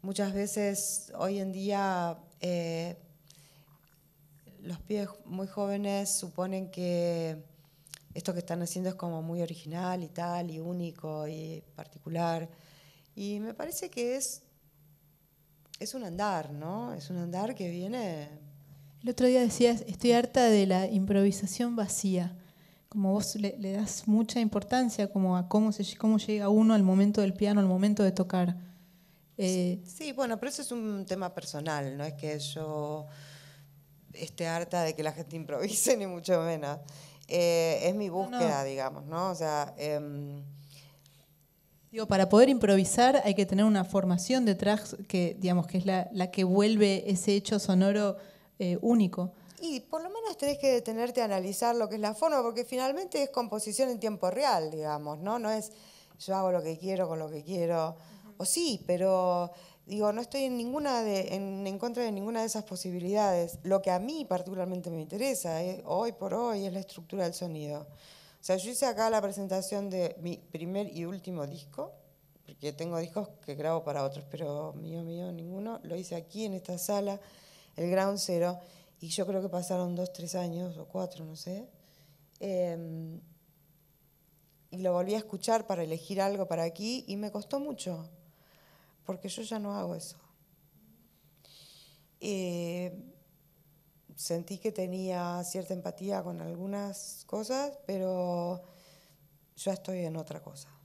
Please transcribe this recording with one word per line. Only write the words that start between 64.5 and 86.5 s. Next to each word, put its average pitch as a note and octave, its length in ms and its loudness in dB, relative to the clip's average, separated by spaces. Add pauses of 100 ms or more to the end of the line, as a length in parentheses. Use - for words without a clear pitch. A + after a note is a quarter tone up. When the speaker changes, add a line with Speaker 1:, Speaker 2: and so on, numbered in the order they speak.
Speaker 1:
me D#3+ 100 -6
interesa, F#3 600 -2
eh, F3+ 240 -4
hoy G#3+ 240 0
por G3 240 -6
hoy A3 320 -2
es F#3 60 -4
la F#3+ 80 -4
estructura F#3 420 -8
del E3+ 120 -2
sonido. D3+ 520 -8 (540)
O - 60 -14
sea, F#3 100 2
yo F#3+ 140 -6
hice B3 140 0
acá A3 240 2
la G#3+ 140 4
presentación G3 640 -4
de F3+ 320 -2
mi E3+ 160 -6
primer F#3 580 -6
y E3 120 -6
último F3+ 400 -8
disco, C#3+ 460 -12 (520)
porque D3 300 -10
tengo E3 240 -4
discos G3 320 -6 (120)
que C#3+ 120 -10
grabo D#3 280 -2
para C#3+ 220 -2
otros, C#3 260 -6
pero D3+ 440 -8
mío, D#3+ 280 -10
mío, F3 300 -8
ninguno. F#3+ 500 -10
Lo E3+ 140 -8
hice F3 180 -8
aquí F3+ 300 -8
en G3+ 80 -4
esta F3+ 240 -8
sala, G3+ 420 -2 (580)
el E3+ 140 -2
Ground G3 280 2
Zero, F3 400 0 (420)
y E3+ 80 -12
yo F3 180 -2
creo F#3+ 140 -2
que F#3+ 80 -4
pasaron F3+ 480 -2
dos, F3+ 160 -4
tres E3+ 220 -10
años F3 420 -4
o D#3 100 -14
cuatro, F3+ 380 -8
no D#3 120 -14
sé. F#3+ 300 -10 (720)
Em, E3 800 -4 (1500)
y F3+ 80 -12
lo F#3 140 2
volví F#3 220 2
a A3 40 0
escuchar G#3+ 480 0
para F3 160 -2
elegir E3 380 -4
algo G3 260 0
para E3 180 -2